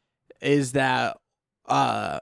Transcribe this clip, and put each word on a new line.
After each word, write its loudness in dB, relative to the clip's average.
is 2
that, 0
uh, 0